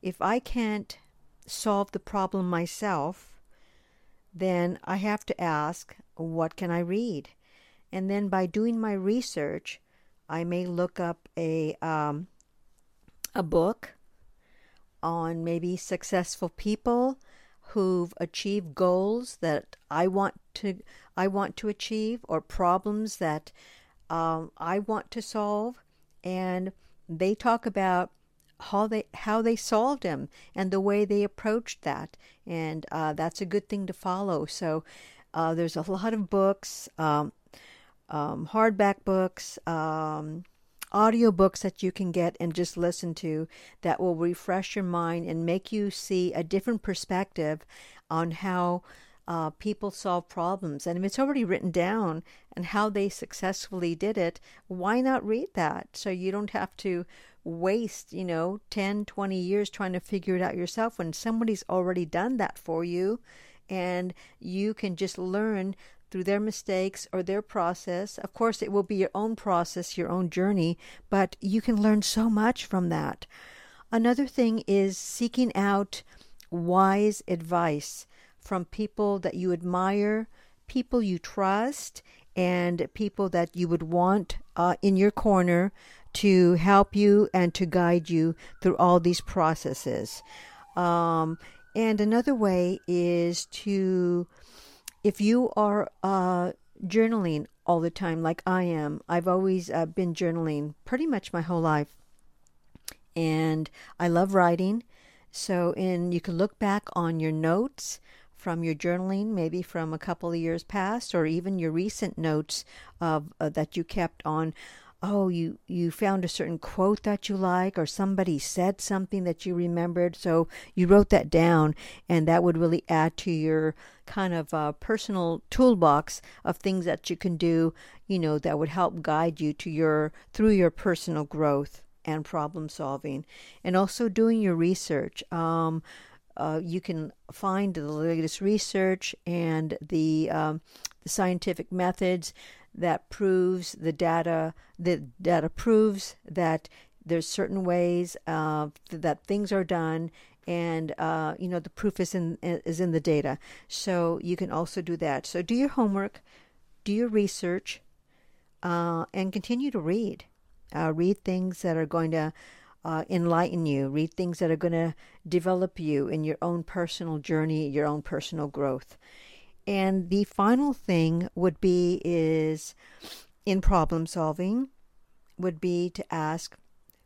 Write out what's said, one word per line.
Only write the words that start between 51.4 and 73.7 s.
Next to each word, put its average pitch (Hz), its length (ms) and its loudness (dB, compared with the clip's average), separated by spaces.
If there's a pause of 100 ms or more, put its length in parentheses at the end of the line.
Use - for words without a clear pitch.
written 180 260 0
down 175 520 0 (320)
and 175 120 -6
how 214 220 0
they 202 200 -2
successfully 180 840 -6
did 202 200 -2
it, 170 240 -2 (280)
why 190 340 0
not 262 240 0
read 226 300 -2
that? 160 380 -2
So - 180 -6
you 185 200 -4
don't 208 200 -4
have 190 260 -6
to 180 280 -4 (380)
waste, 185 720 -4
you 185 120 -6
know, 175 340 -2 (100)
ten, 202 360 -2
twenty 190 340 -4
years 196 320 0
trying 185 220 -4
to 180 60 -4
figure 185 360 -2
it 180 60 0
out - 160 -2
yourself 220 420 -4
when 165 140 -4
somebody's 226 540 -2
already 180 380 0
done 214 320 -2
that - 220 -4
for 165 240 -4
you, 185 380 -2 (480)
and 180 440 -4 (260)
you 196 360 -4
can 185 220 -6
just 190 200 -4
learn 196 580 -2 (360)
through 185 120 -4
their 196 160 0
mistakes 196 720 -4
or 185 120 -2
their 196 180 -2
process. 180 800 -4
Of - 140 -12
course, 226 280 -2
it - 100 -4
will 202 120 2
be 202 140 -4
your 190 180 2
own 214 200 -2
process, 175 600 -2
your 175 120 -2
own 180 200 -2
journey, 180 480 0 (320)
but 196 320 2
you 202 180 0
can 214 220 2
learn 214 220 4
so 220 260 2
much 214 380 2
from 180 220 0
that. 156 360 -2 (640)